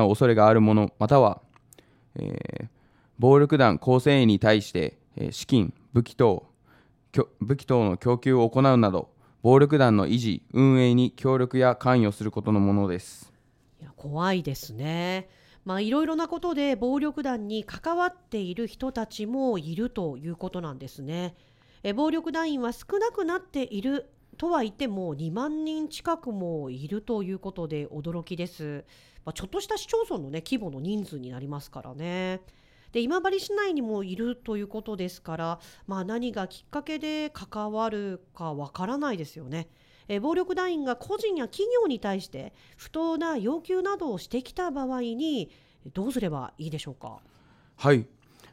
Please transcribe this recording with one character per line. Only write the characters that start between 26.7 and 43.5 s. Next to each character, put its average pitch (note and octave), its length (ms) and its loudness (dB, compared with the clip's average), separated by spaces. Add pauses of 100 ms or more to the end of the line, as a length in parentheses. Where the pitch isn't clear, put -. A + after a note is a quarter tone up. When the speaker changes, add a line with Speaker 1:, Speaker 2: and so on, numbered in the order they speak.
Speaker 2:
い C3+ 180 -12
る G#3 120 -6
と G#3+ 220 -4
い F#3 100 -6
う F#3+ 60 -8
こ F#3+ 140 -12
と E3 160 -8
で D3 180 -6
驚 E3 380 -8
き F3+ 120 -10
で F3 120 -6
す。 D3 360 -12 (400)
ま - 60 -10
あ、 - 20 -10
ち - 100 -12
ょ - 20 -10
っ F#3+ 60 -14
と F#4 100 -6
し - 80 -8
た G#4+ 100 -4
市 - 80 -12
町 A4+ 160 0
村 C#4 160 -4
の C#3 120 -10
ね、 D#3+ 140 -8
規 C4 140 -4
模 G3+ 100 -10
の C#3 120 -10
人 G3 240 -4
数 D#3 160 -12
に B2 100 -14
な B2 80 -12
り C#3 80 -10
ま C#3+ 140 -10
す - 100 -18
か C3 120 -14
ら B2+ 120 -16
ね。 F#3 460 -6 (500)
で、 A#3 100 -2
今 D#4+ 220 -2
治 F#4+ 160 -2
市 G4 140 -8
内 G4+ 200 -2
に C#4+ 100 -2
も G#3+ 200 -4
い F#3 140 -8
る A#3 180 -4
と A3+ 220 -8
い G3+ 60 -6
う G3+ 40 -8
こ G#3+ 160 -12
と G#3+ 140 -10
で F3+ 140 -6
す - 120 -18
か D#3+ 140 -10
ら、 E3 240 -6 (260)
ま F#3+ 120 -8
あ、 F#3 60 -6
何 A#3 280 -6
が F#3+ 160 -8
き - 180 -20
っ - 40 -20
か C#4+ 120 -8
け D#4 160 -8
で D4+ 320 -6
関 G#3+ 400 -10
わ A3 180 -4
る G3+ 320 -8 (140)
か E3 180 -10
わ C#3+ 160 -8
か F#3 180 -8
ら B3+ 120 -4
な C#4+ 140 -2
い G#3 40 -4
で D#3+ 100 -8
す - 100 -20
よ D3+ 80 -16
ね。 D#3+ 240 -8 (400)
え、 G3+ 100 -4
暴 D4 160 -2
力 F4+ 220 -2
団 F4+ 180 -2
員 D4+ 100 -4
が B3+ 120 -2
個 G4 200 -6
人 G#4+ 200 -2
や B3+ 100 -4
企 G#4+ 260 -4
業 A#4+ 140 2
に B3+ 140 -2
対 G3 200 -4
し - 60 -12
て - 260 -14 (240)
不 - 140 -20
当 E4 280 -4
な D#4+ 200 -4
要 B3+ 220 -4